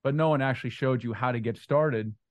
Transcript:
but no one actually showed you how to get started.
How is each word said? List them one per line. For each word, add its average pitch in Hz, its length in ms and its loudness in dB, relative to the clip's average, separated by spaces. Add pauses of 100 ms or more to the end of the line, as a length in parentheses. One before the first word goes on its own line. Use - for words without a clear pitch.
but 143 140 0
no 160 140 2
one 143 120 2
actually 131 280 -2
showed 127 340 -2
you 117 80 -4
how 123 220 0
to 120 80 -2
get 113 160 -4
started. 123 560 0 (180)